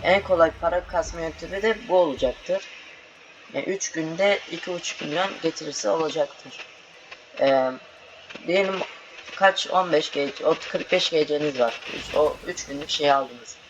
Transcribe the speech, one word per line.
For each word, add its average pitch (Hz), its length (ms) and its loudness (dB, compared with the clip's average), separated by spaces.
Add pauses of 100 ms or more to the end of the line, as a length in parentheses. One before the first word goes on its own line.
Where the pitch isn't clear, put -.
En 190 200 4
kolay 165 280 6 (100)
para 175 220 0
kasma 165 380 -4
yöntemi 165 400 -6
de 220 160 2 (100)
bu 180 100 4
olacaktır. 151 640 2 (920)
Yani 139 120 -4
üç 190 260 -4
günde 170 480 0 (120)
iki 170 220 -6
buçuk - 280 -8
milyon 165 280 -2 (120)
getirisi 160 480 -2
olacaktır. 151 760 -2 (720)
Ee, 135 320 4 (760)
diyelim 190 320 2 (560)
kaç, 190 320 4
on 180 240 2
beş 151 200 2
G 143 240 -2
C, - 100 -6
o 160 100 6 (160)
kırk - 200 -2
beş 180 180 2
G 151 180 2
C'niz 147 320 0
var. 117 220 2 (340)
O 151 220 4 (100)
üç 175 180 -8
günlük 143 240 -10
şey 143 220 2
aldınız. 123 440 -2 (140)